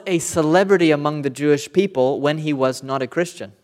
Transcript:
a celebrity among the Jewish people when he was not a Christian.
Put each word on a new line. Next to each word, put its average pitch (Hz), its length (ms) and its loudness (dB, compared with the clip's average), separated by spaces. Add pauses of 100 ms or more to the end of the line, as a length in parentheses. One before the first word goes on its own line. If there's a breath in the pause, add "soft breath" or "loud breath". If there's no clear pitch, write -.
a 180 140 0
celebrity 175 720 2
among 147 320 -2
the 139 80 -4
Jewish 147 420 0
people 139 480 0
when 151 180 0
he 156 140 -2
was 131 300 -2
not 135 180 -4
a 127 60 -4
Christian. 139 460 -6 (100)